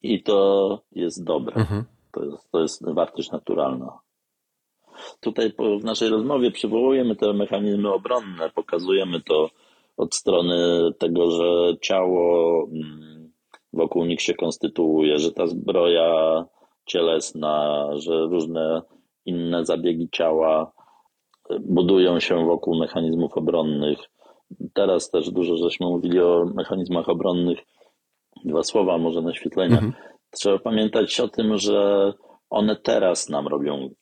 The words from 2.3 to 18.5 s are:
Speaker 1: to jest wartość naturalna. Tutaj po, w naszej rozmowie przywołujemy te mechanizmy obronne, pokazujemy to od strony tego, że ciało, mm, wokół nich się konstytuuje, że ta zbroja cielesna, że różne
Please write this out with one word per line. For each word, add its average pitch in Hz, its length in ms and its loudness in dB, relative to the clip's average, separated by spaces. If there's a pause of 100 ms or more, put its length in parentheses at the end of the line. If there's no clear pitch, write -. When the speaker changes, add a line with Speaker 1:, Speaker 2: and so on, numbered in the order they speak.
Speaker 1:
to 85 100 2
jest 80 320 -4
wartość 85 380 -4
naturalna. 67 680 -6 (1200)
Tutaj 113 340 -2
po, 104 260 0
w 113 40 -10
naszej 110 260 -2
rozmowie 120 420 2
przywołujemy 120 640 0
te 104 180 0
mechanizmy 101 600 0
obronne, 95 600 -2
pokazujemy 87 680 -2
to 78 280 2 (480)
od - 180 -4
strony 87 760 2 (100)
tego, 85 320 2
że 87 500 2
ciało, 87 920 2
mm, 78 580 -14 (420)
wokół 82 320 0
nich 85 160 -2
się - 120 -2
konstytuuje, 78 840 0
że 80 120 0
ta 87 160 -2
zbroja 82 960 2 (400)
cielesna, 76 1080 -2
że 80 300 -2
różne 82 560 -2 (440)